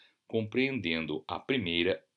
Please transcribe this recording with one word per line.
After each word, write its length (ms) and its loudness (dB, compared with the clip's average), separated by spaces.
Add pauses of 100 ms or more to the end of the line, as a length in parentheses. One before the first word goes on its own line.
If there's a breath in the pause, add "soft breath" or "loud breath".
(260 soft breath)
compreendendo 1040 0
a 100 -4
primeira 640 0 (140)